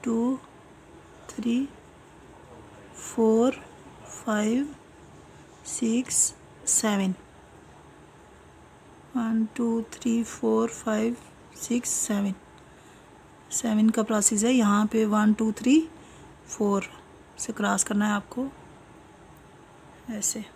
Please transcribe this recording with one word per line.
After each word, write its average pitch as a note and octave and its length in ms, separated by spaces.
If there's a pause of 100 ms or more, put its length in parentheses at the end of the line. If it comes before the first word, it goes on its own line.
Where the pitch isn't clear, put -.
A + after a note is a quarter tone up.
टू, A#3+ 340 (920)
थ्री, A#3 260 (1400)
फोर, A3+ 640 (560)
फाइव, A#3 580 (960)
सिक्स, A#3+ 480 (540)
सेवन। G3 440 (2000)
वन, A3+ 300 (100)
टू, A3+ 260 (100)
थ्री, A#3 320
फोर, A3 460
फाइव, A3 460 (420)
सिक्स, - 320
सेवन। G3+ 440 (1160)
सेवन A3 380
का A3 120
प्रोसेस G#3+ 420
है, B3 80
यहाँ G#3+ 340
पे A3 200
वन, G#3+ 280
टू, A3 200
थ्री, C#4+ 260 (680)
फोर G3+ 420 (480)
से - 140
क्रॉस G3+ 320
करना G#3 220
है G#3 80
आपको B3 320 (1700)
ऐसे। G#3 320 (120)